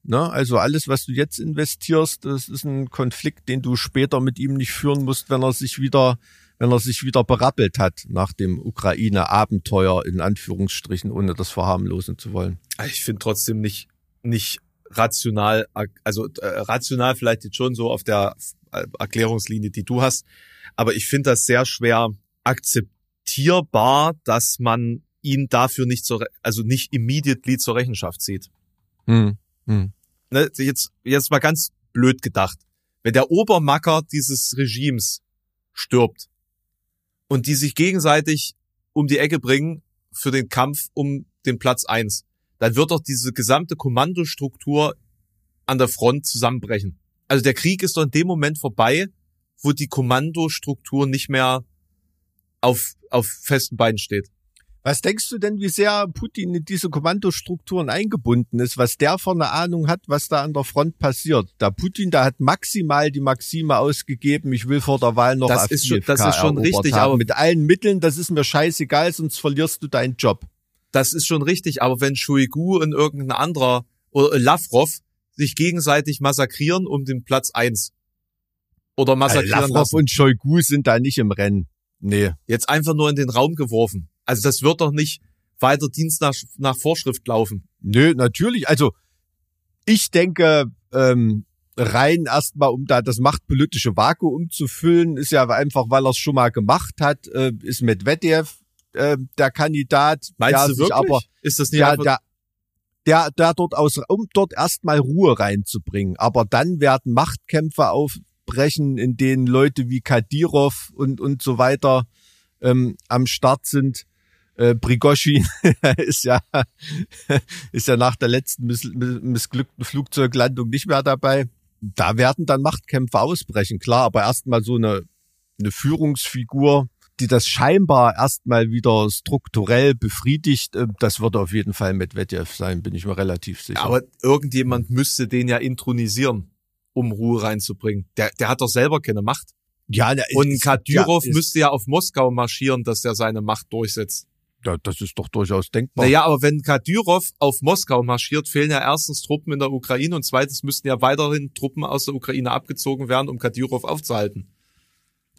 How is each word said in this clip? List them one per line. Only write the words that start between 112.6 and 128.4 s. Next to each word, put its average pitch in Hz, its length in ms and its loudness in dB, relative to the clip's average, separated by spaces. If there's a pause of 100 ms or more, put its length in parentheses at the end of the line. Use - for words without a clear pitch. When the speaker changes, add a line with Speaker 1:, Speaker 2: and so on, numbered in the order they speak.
Speaker 1:
ähm, 127 340 2 (140)
am 127 160 2
Start - 400 0
sind. 135 400 -2 (500)
Äh, 120 200 4
Prigoschin 127 720 2 (160)
<laughs> 147 340 4
ist - 260 -2
ja, 123 160 4 (120)
<laughs> 151 1200 -4
ist 120 160 -4
ja 127 100 4
nach 123 180 2
der 123 120 0
letzten 123 400 -2
miss-, 120 160 -4 (100)
miss-, 123 300 -4
missglückten 127 600 -4
Flugzeuglandung 127 840 -2
nicht 131 160 -4
mehr 139 160 0
dabei. 135 460 0 (340)
Da 101 360 -2
werden 127 280 2
dann 135 160 2
Machtkämpfe 131 580 -2
ausbrechen, 107 600 -2
klar, 120 240 2
aber 113 180 2
erstmal 117 420 0
so 120 120 -2
eine, 107 260 0 (580)
eine 104 120 -2
Führungsfigur, 143 1160 0 (320)
die 131 60 0
das 120 220 2
scheinbar 139 680 4
erstmal 117 540 2